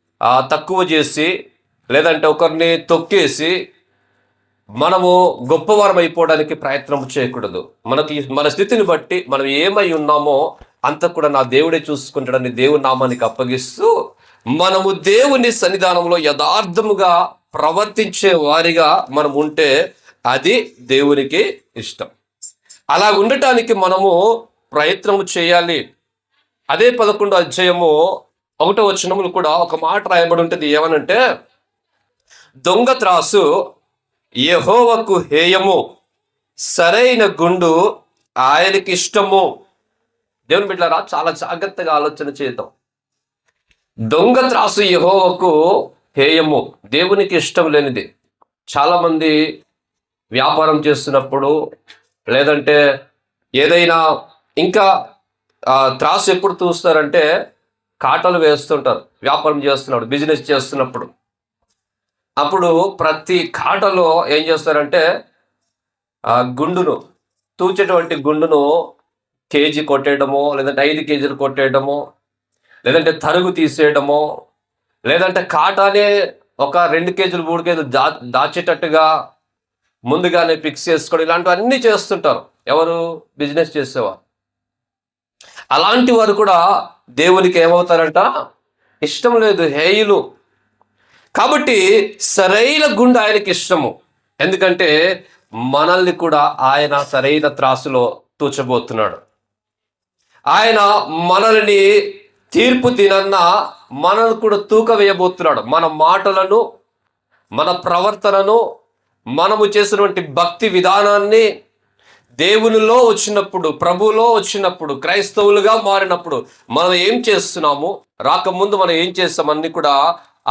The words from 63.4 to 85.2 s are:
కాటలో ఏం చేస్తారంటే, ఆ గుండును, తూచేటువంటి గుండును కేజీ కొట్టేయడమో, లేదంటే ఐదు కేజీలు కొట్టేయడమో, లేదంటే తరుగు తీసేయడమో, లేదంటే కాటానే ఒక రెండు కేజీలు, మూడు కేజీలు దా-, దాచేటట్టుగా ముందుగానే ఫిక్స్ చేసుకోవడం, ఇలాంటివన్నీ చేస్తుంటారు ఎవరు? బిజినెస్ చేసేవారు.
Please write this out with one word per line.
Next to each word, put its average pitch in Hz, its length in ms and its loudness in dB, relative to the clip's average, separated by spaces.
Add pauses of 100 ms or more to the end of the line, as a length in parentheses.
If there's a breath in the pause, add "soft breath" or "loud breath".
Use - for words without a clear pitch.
కాటలో 180 800 0
ఏం 151 140 0
చేస్తారంటే, 160 840 0 (1000)
ఆ 117 140 2
గుండును, 147 640 -4 (540)
తూచేటువంటి 180 580 0
గుండును 151 800 0 (580)
కేజీ 151 320 0
కొట్టేయడమో, 139 680 -2
లేదంటే 139 280 -2
ఐదు 151 200 -2
కేజీలు 143 320 -4
కొట్టేయడమో, 139 800 -4 (760 soft breath)
లేదంటే 156 260 2
తరుగు 175 400 -2
తీసేయడమో, 147 880 0 (640)
లేదంటే 180 360 0
కాటానే 196 920 0 (280)
ఒక 156 180 -2
రెండు 170 340 0
కేజీలు, 180 300 -4
మూడు 165 200 -4
కేజీలు 165 240 -4
దా-, 139 360 -2
దాచేటట్టుగా 156 1080 -2 (720)
ముందుగానే 165 520 0
ఫిక్స్ 156 320 -8
చేసుకోవడం, 160 360 -2
ఇలాంటివన్నీ 185 520 0
చేస్తుంటారు 196 680 -2 (220)
ఎవరు? 165 560 -2 (160)
బిజినెస్ 147 380 -4
చేసేవారు. 127 420 -6 (1500 loud breath)